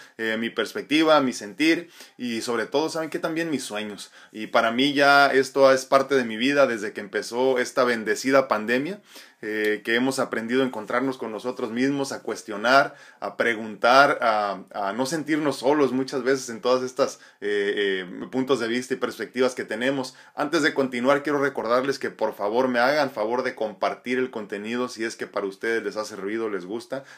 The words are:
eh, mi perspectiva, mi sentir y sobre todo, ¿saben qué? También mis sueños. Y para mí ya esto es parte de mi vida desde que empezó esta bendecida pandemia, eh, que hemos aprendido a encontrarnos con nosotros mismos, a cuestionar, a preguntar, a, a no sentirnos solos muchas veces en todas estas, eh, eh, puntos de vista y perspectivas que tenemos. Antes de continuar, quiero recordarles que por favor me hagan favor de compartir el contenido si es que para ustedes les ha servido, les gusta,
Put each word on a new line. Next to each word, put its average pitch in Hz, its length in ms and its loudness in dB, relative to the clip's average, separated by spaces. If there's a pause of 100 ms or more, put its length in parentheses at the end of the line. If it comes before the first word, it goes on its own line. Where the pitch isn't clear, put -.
(200)
eh, 110 180 -2
mi 113 140 -4
perspectiva, 143 680 2
mi 131 140 0
sentir 156 560 0 (260)
y 117 260 -6
sobre 113 260 -2
todo, 151 220 0
¿saben 160 200 -6
qué? 170 80 -6
También 165 320 -4
mis 131 140 -2
sueños. 104 480 -10 (200)
Y 107 140 -10
para 113 260 2
mí 135 220 0
ya 139 400 6
esto 135 380 6
es 131 140 2
parte 135 280 2
de 123 140 2
mi 110 80 -6
vida 135 320 4
desde 107 240 -4
que - 80 -12
empezó 117 580 -2
esta 123 280 0
bendecida 120 640 2
pandemia, 123 500 0 (440)
eh, 107 420 0
que 113 80 0
hemos 131 240 2
aprendido 117 460 0
a - 20 0
encontrarnos 123 540 -4
con 113 120 -8
nosotros 117 400 -6
mismos, 135 400 -2
a 107 120 -10
cuestionar, 113 720 2 (240)
a - 180 -10
preguntar, 117 840 4
a, 104 420 0 (100)
a 101 200 -4
no 123 120 -2
sentirnos 151 520 -2
solos 135 340 2
muchas 131 320 -2
veces 131 260 -2
en 113 100 -10
todas 123 220 2
estas, 127 380 -2 (200)
eh, 101 680 0
eh, 113 220 -12
puntos 131 280 0
de 113 80 -2
vista 123 280 -4
y - 20 -2
perspectivas 120 560 -2
que 117 100 -6
tenemos. 127 520 -4 (180)
Antes 151 300 0
de 151 100 2
continuar, 131 480 2
quiero 143 180 -2
recordarles 131 600 0
que 117 100 -4
por 107 240 -2
favor 110 340 0
me 123 120 0
hagan 139 320 2
favor 117 320 -2
de 127 100 -4
compartir 104 640 -4
el 127 140 0
contenido 110 580 -6
si 110 160 -6
es 113 100 -6
que 117 120 -8
para 101 180 -4
ustedes 113 380 -2
les 101 140 -6
ha 107 60 -4
servido, 104 460 -6
les 92 160 -6
gusta, 117 380 -8 (140)